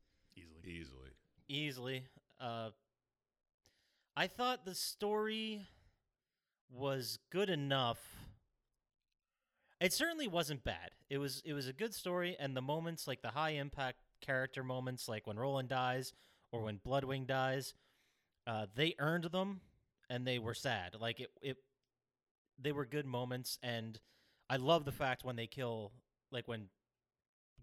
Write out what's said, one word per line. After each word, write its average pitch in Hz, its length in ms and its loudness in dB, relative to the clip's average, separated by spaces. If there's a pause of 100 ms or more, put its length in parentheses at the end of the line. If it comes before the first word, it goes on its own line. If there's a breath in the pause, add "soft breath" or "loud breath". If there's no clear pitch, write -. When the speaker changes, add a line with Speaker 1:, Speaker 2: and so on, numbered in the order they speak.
(360 soft breath)
Speaker 1:
Easily. 82 300 -18
Speaker 2:
Easily. 67 460 -10 (360)
Speaker 3:
Easily. 131 580 -2 (360)
Uh, 117 300 -4 (1500 soft breath)
I 165 100 4
thought 247 380 0
the 185 100 -6
story 214 920 -2 (1040 loud breath)
was 131 500 -2 (100)
good 196 200 2
enough. 139 500 4 (1800 soft breath)
It 180 120 6
certainly 311 340 2
wasn't 156 360 0
bad. 87 280 -2 (180)
It 139 80 2
was, 139 280 0
it 151 80 -2
was 143 140 -2
a 131 60 -2
good 202 200 -4
story, 180 460 0
and 139 160 -2
the 127 60 0
moments, 160 460 -2
like, 131 140 -2
the 120 80 -4
high 151 220 2
impact 139 480 -2 (220)
character 131 420 0
moments, 127 460 -2
like 110 180 -4
when 104 100 -2
Roland 131 320 2
dies 127 440 2 (380 loud breath)
or 117 100 -2
when 107 180 -2
Bloodwing 135 480 2
dies, 131 460 2 (720 soft breath)
uh, 110 280 0
they 156 240 4
earned 160 260 4
them, 185 340 0 (500)
and 123 160 -2
they 123 140 2
were 113 140 0
sad. 107 460 0
Like, 233 200 0
it, - 100 -8 (120)
it, 131 160 -2 (1000)
they 131 140 0
were 143 140 0
good 143 200 0
moments, 123 560 -2
and 113 380 -2 (500 soft breath)
I 131 80 2
love 147 280 6
the 139 80 0
fact 127 320 0
when 127 100 -2
they 113 120 -2
kill, 113 440 -2 (400)
like, 120 160 -4
when 110 220 -4 (920)